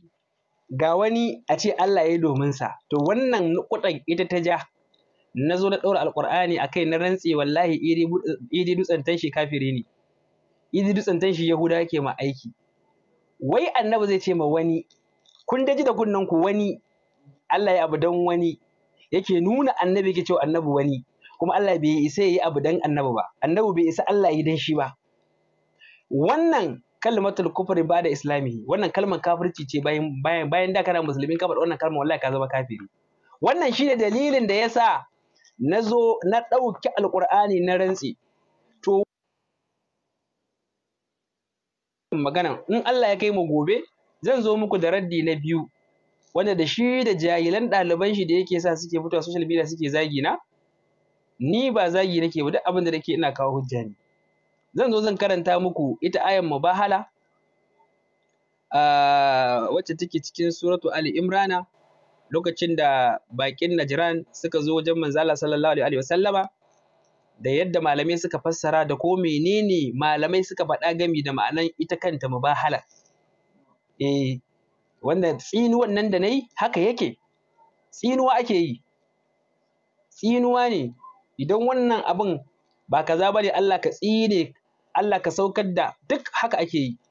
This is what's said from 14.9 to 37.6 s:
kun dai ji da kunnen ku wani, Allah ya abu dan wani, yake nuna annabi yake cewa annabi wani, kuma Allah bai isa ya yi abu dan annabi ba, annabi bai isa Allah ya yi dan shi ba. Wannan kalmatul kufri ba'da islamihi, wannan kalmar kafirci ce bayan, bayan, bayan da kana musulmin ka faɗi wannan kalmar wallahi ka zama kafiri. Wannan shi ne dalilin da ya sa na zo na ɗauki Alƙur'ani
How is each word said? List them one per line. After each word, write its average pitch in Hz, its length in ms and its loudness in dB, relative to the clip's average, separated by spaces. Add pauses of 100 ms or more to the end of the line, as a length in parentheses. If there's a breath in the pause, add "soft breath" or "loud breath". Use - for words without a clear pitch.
kun 262 200 0
dai 277 100 2
ji 285 80 0
da 254 80 2
kunnen 202 380 0
ku 165 100 2
wani, 202 400 0 (680)
Allah 190 260 2
ya 170 80 4
abu 156 140 0
dan 170 180 0
wani, 175 400 0 (560 soft breath)
yake 180 300 2
nuna 254 320 2 (100)
annabi 190 320 2
yake 175 80 0
cewa 180 220 2
annabi 160 240 0
wani, 139 340 0 (360 loud breath)
kuma 170 200 0
Allah 196 220 2
bai 151 260 2
isa 151 160 -2
ya 196 60 4
yi 175 100 2
abu 151 220 0
dan 165 180 0
annabi 143 320 0
ba, 107 120 -2 (200)
annabi 190 320 2
bai 170 140 2
isa 165 180 -2
Allah 196 240 4
ya 156 60 0
yi 156 60 0
dan 160 140 2
shi 151 220 -2
ba. 135 160 -4 (1160 soft breath)
Wannan 220 680 2 (240)
kalmatul 196 480 0
kufri 180 320 0
ba'da 170 240 2
islamihi, 143 560 -2
wannan 175 300 -2
kalmar 196 260 0
kafirci 170 480 -2
ce 143 160 -4
bayan, 151 400 -2
bayan, 160 260 0
bayan 185 240 2
da 190 100 0
kana 175 200 0
musulmin 143 340 -2
ka 180 120 -2
faɗi 143 100 -2
wannan 165 220 0
kalmar 160 240 -2
wallahi 156 160 -2
ka 131 100 -2
zama 135 160 -2
kafiri. 120 380 -6 (560 soft breath)
Wannan 262 320 2
shi 277 180 0
ne 254 60 2
dalilin 240 500 2
da 196 80 0
ya 226 140 0
sa 226 340 2 (560 soft breath)
na 170 220 2
zo 226 420 2
na 214 240 2
ɗauki 247 480 0
Alƙur'ani 185 720 2